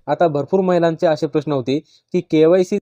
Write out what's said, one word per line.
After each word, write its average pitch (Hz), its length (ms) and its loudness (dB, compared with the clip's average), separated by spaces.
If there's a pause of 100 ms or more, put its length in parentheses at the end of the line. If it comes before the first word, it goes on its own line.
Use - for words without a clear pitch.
आता 147 200 0
भरपूर 143 340 -2
महिलांचे 170 460 0
असे 156 200 -2
प्रश्न 151 240 -4
होते 131 280 -2
की, - 420 -8
केवायसी 175 600 2